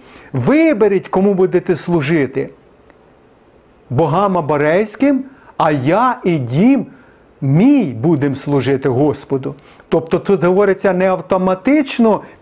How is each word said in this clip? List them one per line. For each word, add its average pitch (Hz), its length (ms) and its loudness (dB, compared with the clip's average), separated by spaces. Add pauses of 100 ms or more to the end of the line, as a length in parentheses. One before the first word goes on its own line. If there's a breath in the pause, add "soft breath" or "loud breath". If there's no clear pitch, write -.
(320 loud breath)
"Виберіть, 208 760 2
кому 196 260 0
будете 180 400 0
служити. 143 760 -2 (1400)
Богам 165 480 0
Аборейським, 170 880 0 (320 loud breath)
а - 140 0
я 185 540 0
і 170 140 0
дім 170 480 0 (540 loud breath)
мій 208 440 2
будем 135 520 -2
служити 143 520 -2
Господу". 139 640 -2 (340 loud breath)
Тобто 165 300 -2
тут 175 260 0
говориться 190 480 2
не 180 160 0
автоматично 190 1120 0 (220 loud breath)